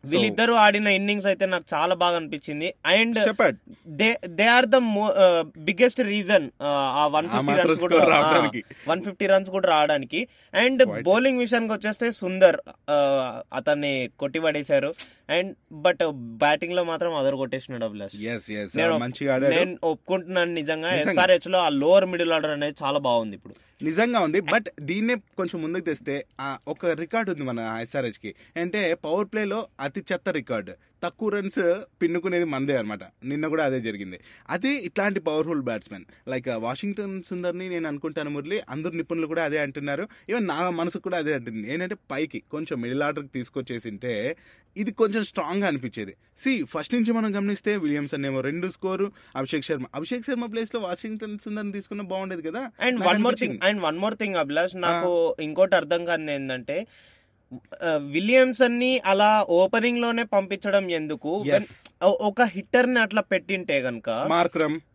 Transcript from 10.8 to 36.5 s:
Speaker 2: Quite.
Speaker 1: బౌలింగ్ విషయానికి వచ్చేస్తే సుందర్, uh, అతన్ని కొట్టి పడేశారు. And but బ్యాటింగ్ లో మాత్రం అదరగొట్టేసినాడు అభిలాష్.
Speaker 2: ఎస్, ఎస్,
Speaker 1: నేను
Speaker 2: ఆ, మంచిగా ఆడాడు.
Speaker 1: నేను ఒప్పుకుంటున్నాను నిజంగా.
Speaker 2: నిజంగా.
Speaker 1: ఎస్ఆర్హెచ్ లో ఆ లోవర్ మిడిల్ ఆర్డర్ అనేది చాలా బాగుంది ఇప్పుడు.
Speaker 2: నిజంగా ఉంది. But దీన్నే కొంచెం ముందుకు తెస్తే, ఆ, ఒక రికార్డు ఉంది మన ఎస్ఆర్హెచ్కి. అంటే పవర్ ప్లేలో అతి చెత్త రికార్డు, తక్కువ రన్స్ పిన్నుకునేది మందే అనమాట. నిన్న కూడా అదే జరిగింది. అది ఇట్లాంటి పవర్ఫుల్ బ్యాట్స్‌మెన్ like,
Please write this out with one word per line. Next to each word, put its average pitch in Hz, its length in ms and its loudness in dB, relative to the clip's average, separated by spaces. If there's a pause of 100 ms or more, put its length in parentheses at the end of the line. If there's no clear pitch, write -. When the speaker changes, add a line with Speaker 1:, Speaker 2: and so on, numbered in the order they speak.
Speaker 2:
Quite. 131 200 0
Speaker 1:
బౌలింగ్ 247 360 4
విషయానికి 226 340 0
వచ్చేస్తే 220 380 -2
సుందర్, 185 460 6 (120)
uh, 139 760 0 (100)
అతన్ని 139 560 -2 (100)
కొట్టి 139 200 -4
పడేశారు. 147 560 0 (440)
And 190 140 -4 (340)
but 170 240 2
బ్యాటింగ్ 147 640 0
లో 180 100 0
మాత్రం 165 320 -2
అదరగొట్టేసినాడు 131 680 -2
అభిలాష్. 101 300 -10
Speaker 2:
ఎస్, 110 360 -8
ఎస్, 104 260 -6
Speaker 1:
నేను 165 160 2
Speaker 2:
ఆ, 156 40 0
మంచిగా 127 380 -2
ఆడాడు. 139 200 4
Speaker 1:
నేను 180 280 2
ఒప్పుకుంటున్నాను 175 680 -2
నిజంగా. 160 380 -2
Speaker 2:
నిజంగా. 175 200 0
Speaker 1:
ఎస్ఆర్హెచ్ 180 360 4
లో 185 120 4
ఆ 170 100 4
లోవర్ 165 360 6
మిడిల్ 170 260 0
ఆర్డర్ 156 200 0
అనేది 147 320 -4
చాలా 143 160 0
బాగుంది 117 360 0
ఇప్పుడు. - 200 -20 (280)
Speaker 2:
నిజంగా 214 360 0
ఉంది. 170 220 2
But 208 280 0 (120)
దీన్నే 208 340 -2
కొంచెం 180 460 -8
ముందుకు 165 220 -4
తెస్తే, 143 420 -6 (160)
ఆ, 135 160 -8 (100)
ఒక 156 180 -8
రికార్డు 170 460 -2
ఉంది 147 120 -6
మన 117 380 -4
ఎస్ఆర్హెచ్కి. 117 540 -8 (220)
అంటే 175 360 -2
పవర్ 170 340 -2
ప్లేలో 208 400 -4 (120)
అతి 143 240 -6 (100)
చెత్త 180 160 -4
రికార్డు, 113 420 -6 (320)
తక్కువ 208 260 -4
రన్స్ 190 440 0 (280)
పిన్నుకునేది 175 420 0
మందే 139 340 0
అనమాట. 107 220 -4 (240)
నిన్న 147 240 -4
కూడా 156 180 0
అదే 131 160 0
జరిగింది. 101 380 -8 (300)
అది 185 200 -2
ఇట్లాంటి 202 500 -2
పవర్ఫుల్ 156 420 0
బ్యాట్స్‌మెన్ 107 440 -8 (240)
like, 127 220 -4